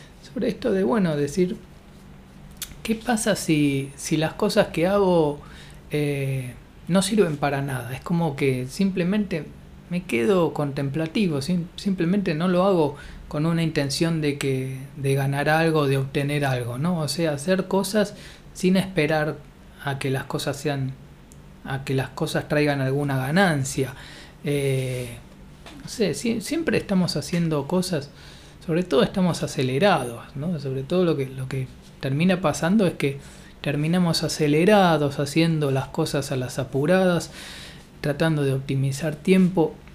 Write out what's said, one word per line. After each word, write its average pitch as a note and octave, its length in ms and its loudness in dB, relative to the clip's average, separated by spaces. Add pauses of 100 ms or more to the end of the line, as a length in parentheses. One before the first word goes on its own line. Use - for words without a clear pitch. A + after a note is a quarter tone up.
(320)
sobre B3+ 160 -2
esto A3+ 240 -2
de, F#3+ 100 2
bueno, G3+ 320 2
decir, F3+ 440 0 (1200)
¿qué A3 120 -2
pasa A3 420 0
si, C#3+ 580 0
si - 220 -2
las D#3 160 0
cosas - 360 2
que D#3+ 180 0
hago, F3+ 520 4 (520)
eh, C3+ 640 -2 (340)
no F#3 140 4
sirven F#3+ 340 2
para C#3 240 0
nada? C3 340 -6
Es C3 60 -10
como E3+ 360 0
que C3 320 0
simplemente F#3 760 -2 (460)
me F3+ 140 -4
quedo G3 500 2
contemplativo, D3 880 -2
sim-, F3 340 -2
simplemente F#3+ 580 0
no E3+ 140 0
lo F3+ 160 2
hago E3 320 2 (320)
con D3+ 160 -2
una E3 180 2
intención D#3 600 0
de C#3+ 160 0
que, C3 400 -2 (180)
de C3+ 180 0
ganar C#3 360 0
algo, D#3 380 4
de C3+ 100 2
obtener C#3+ 480 0
algo, B2 320 -2
¿no? E3+ 200 0
O D#3 80 -2
sea, D#3+ 260 0
hacer F#3 360 0
cosas G3 460 2 (400)
sin F#3 240 4
esperar D3+ 580 0 (480)
a C#3 140 -4
que C#3 100 -4
las C3 160 -2
cosas C#3+ 320 -4
sean, C3+ 380 -4 (680)
a C3+ 200 -6
que C#3+ 80 -4
las C3 160 0
cosas D3+ 400 -4
traigan D3 320 2
alguna C3+ 380 0
ganancia. C#3+ 760 0 (500)
Eh, C3 680 -2 (720)
no - 60 -16
sé, - 260 0
si-, A3+ 260 -2
siempre D#4 380 -2
estamos F#3 380 0
haciendo D#3 520 -2
cosas, F3 420 -2 (560)
sobre F3 180 0
todo B3+ 180 4
estamos F3+ 400 2
acelerados, C3 920 0
¿no? D#3 240 -4
Sobre C3+ 240 -6
todo F3+ 220 2
lo D#3+ 120 2
que, C3+ 100 -2
lo C3 200 -8
que C3 220 -4 (320)
termina E3+ 400 2
pasando F3+ 460 2
es - 80 0
que C#3 240 -2 (420)
terminamos D#3+ 640 0
acelerados, D#3 960 4
haciendo D3+ 520 2
las C3 180 0
cosas D#3 440 -2
a C3+ 40 -2
las B2 220 -4
apuradas, E3+ 720 2 (680)
tratando D3+ 420 2
de C3+ 120 2
optimizar C3+ 600 -2
tiempo, F#3 580 4 (200)